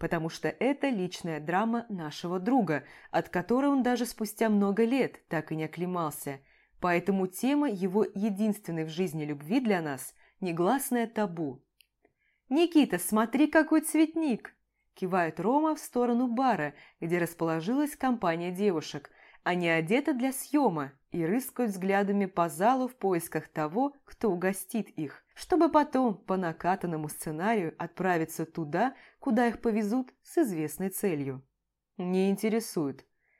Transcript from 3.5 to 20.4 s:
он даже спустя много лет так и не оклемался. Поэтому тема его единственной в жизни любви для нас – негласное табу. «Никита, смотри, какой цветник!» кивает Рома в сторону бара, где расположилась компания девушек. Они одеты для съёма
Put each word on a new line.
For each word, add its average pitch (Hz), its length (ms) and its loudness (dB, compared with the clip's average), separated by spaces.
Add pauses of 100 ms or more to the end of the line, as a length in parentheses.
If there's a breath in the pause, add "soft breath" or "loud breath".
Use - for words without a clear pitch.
он 277 160 2
даже 240 240 0
спустя 220 420 -2
много 202 360 4
лет 233 440 0
так 156 240 -4
и - 40 -4
не 156 80 -4
оклемался. 156 760 -6 (400 soft breath)
Поэтому 180 460 2
тема 285 440 0
его 190 340 2
единственной 202 800 -2
в 160 40 -6
жизни 160 360 -2
любви 151 360 -2
для 202 220 0
нас – 143 320 -8 (260 soft breath)
негласное 220 640 0
табу. 170 560 -4 (840)
«Никита, 311 500 4
смотри, 226 480 2
какой 311 360 4
цветник!» 311 720 0 (400)
кивает 175 440 -2
Рома 285 360 2
в 302 60 -8
сторону 247 480 0
бара, 220 460 0 (260 loud breath)
где 170 180 0
расположилась 170 760 0
компания 180 560 0
девушек. 180 600 -2 (320 soft breath)
Они 180 260 0
одеты 185 460 2
для 254 180 -2
съёма 175 600 0 (180)